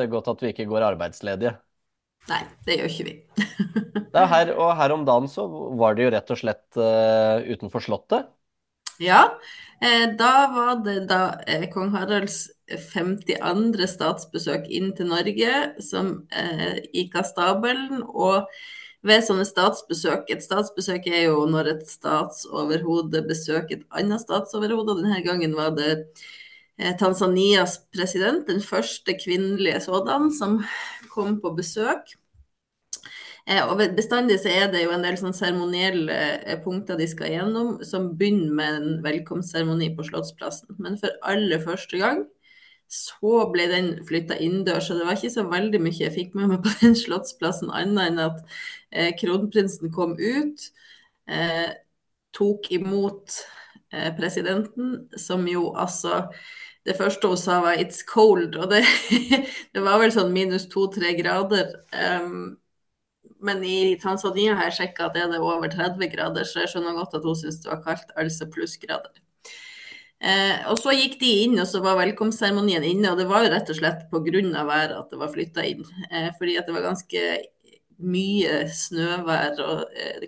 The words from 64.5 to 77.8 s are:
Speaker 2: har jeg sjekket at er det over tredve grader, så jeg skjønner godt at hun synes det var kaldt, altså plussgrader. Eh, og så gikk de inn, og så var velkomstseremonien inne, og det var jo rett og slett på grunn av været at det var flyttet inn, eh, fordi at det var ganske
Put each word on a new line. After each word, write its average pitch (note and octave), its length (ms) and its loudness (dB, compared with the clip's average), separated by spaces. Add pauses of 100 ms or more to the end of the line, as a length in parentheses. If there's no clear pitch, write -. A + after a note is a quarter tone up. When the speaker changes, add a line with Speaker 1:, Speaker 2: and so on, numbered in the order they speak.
Speaker 2:
har E3+ 120 0
jeg E3+ 100 -4
sjekket F3+ 280 -4
at E3 100 -4
er F3 160 0
det E3 80 -4
over E3 300 -2
tredve F3+ 420 -2
grader, E3 320 -4
så - 160 -6
jeg E3+ 140 -2
skjønner E3+ 240 -4
godt F3+ 180 -6
at D#3 80 -4
hun E3 120 0
synes D#3+ 260 -4
det - 100 -12
var D#3 120 -8
kaldt, D#3+ 340 -6
altså D#3+ 340 -2
plussgrader. - 640 -6 (1080)
Eh, G3 480 0
og A3+ 120 2
så C4+ 120 4
gikk C4+ 280 2
de B3+ 100 4 (160)
inn, A#3+ 140 4
og F#3 80 2
så F#3+ 120 2
var F#3+ 160 2
velkomstseremonien G3+ 880 0
inne, F#3 300 2
og F3 80 -2
det F#3 80 0
var A3 160 6
jo G3+ 80 4
rett G#3+ 180 -2
og D#3 60 -4
slett D#3+ 240 -2 (100)
på E3 140 0
grunn F#3 240 0 (100)
av D3 80 -4
været D3+ 300 -2
at - 160 -14
det C3+ 80 -12
var D3+ 100 -6
flyttet E3 380 -4
inn, D#3+ 160 -8 (260)
eh, E3 160 -4 (100)
fordi F3 220 -2
at F3 80 -8
det E3+ 80 -4
var F3+ 140 -4
ganske F3+ 320 -2 (800)